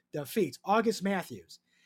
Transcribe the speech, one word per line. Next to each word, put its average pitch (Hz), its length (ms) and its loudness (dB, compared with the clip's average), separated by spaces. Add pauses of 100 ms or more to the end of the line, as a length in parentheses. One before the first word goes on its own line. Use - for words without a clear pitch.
(120)
defeats 147 540 -2
August 214 380 2
Matthews. 180 560 -4 (260)